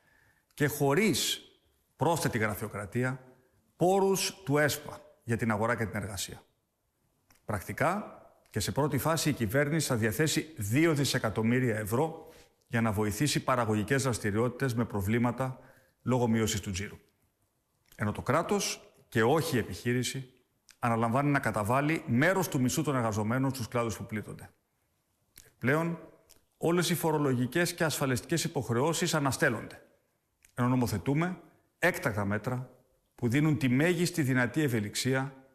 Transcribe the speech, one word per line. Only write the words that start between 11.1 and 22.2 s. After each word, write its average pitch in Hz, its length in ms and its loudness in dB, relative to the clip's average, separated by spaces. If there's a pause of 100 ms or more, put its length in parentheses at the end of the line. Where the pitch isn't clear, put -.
ευρώ 120 520 -2 (380)
για 117 140 0
να 113 100 2
βοηθήσει 107 520 0
παραγωγικές 117 600 2
δραστηριότητες 113 680 0
με 117 120 0
προβλήματα 117 760 -2 (420)
λόγω 123 260 2
μείωσης 110 320 2
του 101 120 -6
τζίρου. 98 260 -8 (1000)
Ενώ 107 160 -2
το 95 100 -10
κράτος 170 720 -2 (160)
και 110 140 2
όχι 139 320 2
η 113 40 2
επιχείρηση 123 680 -4 (500)
αναλαμβάνει 117 500 0
να 139 100 2
καταβάλει 123 680 0
μέρος 160 400 2